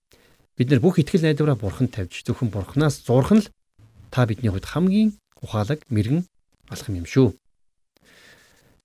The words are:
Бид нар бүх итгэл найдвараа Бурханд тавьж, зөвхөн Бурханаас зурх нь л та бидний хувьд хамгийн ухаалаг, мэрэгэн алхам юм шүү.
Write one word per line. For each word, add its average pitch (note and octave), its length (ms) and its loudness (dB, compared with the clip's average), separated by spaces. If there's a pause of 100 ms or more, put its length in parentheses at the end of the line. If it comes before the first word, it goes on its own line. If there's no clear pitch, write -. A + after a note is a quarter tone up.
(560)
Бид B2+ 160 0
нар B2+ 80 4
бүх F3 240 2
итгэл E3 240 0
найдвараа D3 320 0
Бурханд A2+ 320 -2
тавьж, - 320 -10
зөвхөн A#2+ 240 -4
Бурханаас C#3 560 -2
зурх C3 320 2
нь G#3+ 80 4
л - 80 -16 (560)
та B2 160 0
бидний A2+ 240 -2
хувьд F#2+ 240 -4
хамгийн G#3 480 2 (240)
ухаалаг, G#2+ 480 -4
мэрэгэн A#2 320 0 (480)
алхам - 240 -8
юм E2+ 80 -8
шүү. B2 320 2 (1500)